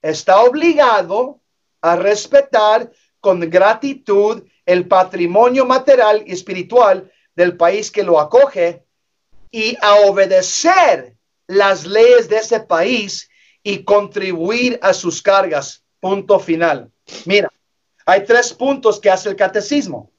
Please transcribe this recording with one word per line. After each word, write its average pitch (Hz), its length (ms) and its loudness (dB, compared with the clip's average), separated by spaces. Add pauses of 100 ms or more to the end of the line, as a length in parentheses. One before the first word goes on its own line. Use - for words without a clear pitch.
está 170 400 2
obligado 254 1000 0 (420)
a 170 140 0
respetar 214 960 0 (300)
con 175 180 0 (100)
gratitud 214 920 0 (220)
el 180 220 -2
patrimonio 190 760 0
material 247 600 2
y 180 80 -16
espiritual 190 760 -2 (240)
del 175 220 0
país 190 340 -2
que 202 140 -4
lo 170 160 2
acoge 175 640 0 (680)
y 226 300 -6
a 208 200 4
obedecer 196 1120 0 (320)
las 190 380 -2
leyes 226 420 4
de 214 100 -2
ese 220 220 -4
país 202 680 -4 (340)
y 202 200 -8
contribuir 202 1000 -4
a 190 120 0
sus 160 280 -8
cargas". 185 600 -2 (160)
Punto 196 400 -2
final. 165 520 -4 (340)
Mira, 190 260 -2 (540)
hay 196 180 2
tres 233 300 0
puntos 262 460 -2
que 196 120 0
hace 190 180 -2
el 196 60 -6
catecismo. 202 840 -4